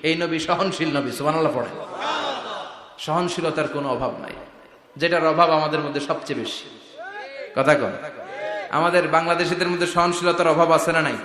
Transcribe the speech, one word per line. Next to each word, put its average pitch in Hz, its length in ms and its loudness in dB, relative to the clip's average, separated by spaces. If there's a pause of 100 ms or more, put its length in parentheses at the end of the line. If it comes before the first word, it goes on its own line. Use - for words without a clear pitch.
এই 160 120 2
নবী 165 240 0
সহনশীল 165 580 0
নবী। 135 140 -2
সুবহানাল্লাহ 151 440 2
পড়েন। 120 160 -2 (1300)
সহনশীলতার 160 680 -2
কোনো 143 220 -4
অভাব 123 320 -2
নাই, - 120 -12 (600)
যেটার 160 320 2
অভাব 160 240 6
আমাদের 156 280 2
মধ্যে 143 220 -4
সবচেয়ে 143 380 -4
বেশি। - 260 -8 (920)
কথা 139 200 6
কন, 110 160 0 (800)
আমাদের 170 360 2
বাংলাদেশিদের 170 640 2
মধ্যে 175 160 0
সহনশীলতার 175 600 2
অভাব 165 240 4
আছে 160 200 4
না 160 100 2
নাই? 131 240 0